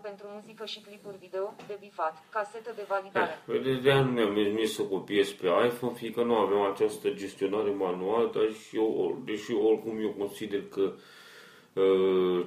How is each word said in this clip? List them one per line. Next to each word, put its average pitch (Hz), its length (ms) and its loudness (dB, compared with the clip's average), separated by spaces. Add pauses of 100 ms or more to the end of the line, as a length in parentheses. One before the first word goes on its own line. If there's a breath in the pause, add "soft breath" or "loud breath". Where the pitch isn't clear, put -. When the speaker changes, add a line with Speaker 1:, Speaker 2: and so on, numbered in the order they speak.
Speaker 1:
pentru 202 280 -12
muzică 214 340 -16
și 208 160 -12
clipuri 202 360 -16
video, 190 380 -6 (120)
de 208 140 -10
bifat, 175 500 -6
casetă 220 460 -8
de 208 120 -10
validare. 190 440 -2
Speaker 2:
Eh, - 120 -12
vedeți, 123 380 -2
de-aia 139 180 6
nu 127 100 2
mi-am 110 240 2
permis 107 400 2
să 110 80 -2
copiez 95 480 0
pe - 160 -6 (200)
iPhone, 120 280 -2
fiindcă 113 280 -4
nu 120 140 2
avem 101 240 4
această 101 500 0
gestionare 98 600 -2
manuală, 98 640 0
dar 110 180 2
și - 240 -12
eu, 101 480 0
deși 107 300 -6
oricum 110 460 2
eu 107 100 0
consider 101 580 -6
că, 95 240 0 (800 loud breath)
eh, 95 760 4